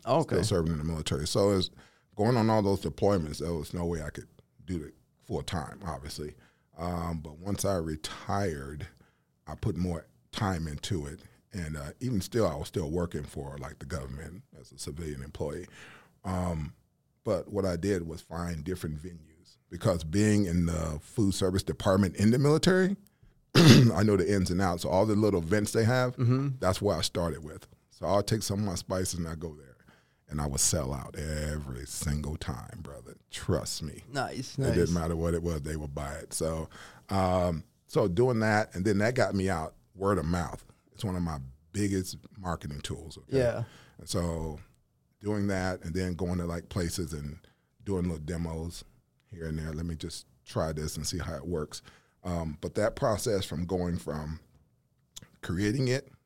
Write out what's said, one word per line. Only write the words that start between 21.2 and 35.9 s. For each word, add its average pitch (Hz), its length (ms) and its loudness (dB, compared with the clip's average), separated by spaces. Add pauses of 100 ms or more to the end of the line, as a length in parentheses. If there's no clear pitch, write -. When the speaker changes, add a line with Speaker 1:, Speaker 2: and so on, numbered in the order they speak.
Speaker 2:
service 95 300 2
department 95 520 4
in 104 160 6
the 127 80 6
military, 175 560 6 (320)
<clears throat> - 280 -6
I 123 480 10
know 104 120 6
the 95 180 4
ins 92 160 4
and 90 120 2
outs. 90 220 0
So 85 60 -2
all 92 160 6
the 107 100 2
little 101 260 4
events 104 320 0
they 113 100 4
have, 127 320 4
Speaker 1:
Mm-hmm. 131 340 2 (100)
Speaker 2:
that's 92 220 2
where 98 160 2
I 78 40 -2
started 82 420 -2
with. - 240 -14 (240)
So - 140 -10
I'll 101 180 2
take 110 200 0
some 98 160 -2
of 107 60 0
my 95 100 -4
spices 92 440 -4
and 82 80 -4
I 80 80 -8
go 78 180 -8
there. 73 140 -20 (640)
And 78 100 -4
I 73 80 -2
would 69 140 -2
sell 71 320 0
out - 240 -10
every 76 680 -6
single 76 520 -4
time, - 440 -8
brother. - 360 -14 (120)
Trust - 540 -2
me. 73 200 -10 (100)
Speaker 1:
Nice, 127 440 -6
Speaker 2:
It 135 60 -2
didn't 123 140 2
Speaker 1:
nice. 85 140 4
Speaker 2:
matter 85 260 0
what 82 160 0
it 82 100 -2
was, 82 180 -2
they 78 140 -6
would 76 180 -8